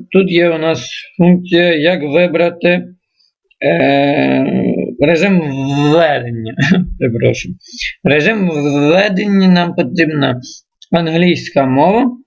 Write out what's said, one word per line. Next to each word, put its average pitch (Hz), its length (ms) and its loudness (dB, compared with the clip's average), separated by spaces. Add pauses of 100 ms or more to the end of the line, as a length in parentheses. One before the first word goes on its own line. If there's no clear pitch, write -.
(100)
тут 185 200 2
є 170 200 2
у 160 80 -2
нас 156 320 -4 (260)
функція, 175 580 2
як 156 280 0
вибрати, 170 800 0 (800)
е, 139 800 0 (560)
режим 170 400 2
введення. 139 1120 -2 (220)
<laughs> - 220 -4
Перепрошую. 127 560 -2 (500)
Режим 175 460 0
введення 185 1000 2
нам 175 260 2
потрібна 151 680 -2 (520)
англійська 165 760 0
мова. 185 440 2 (160)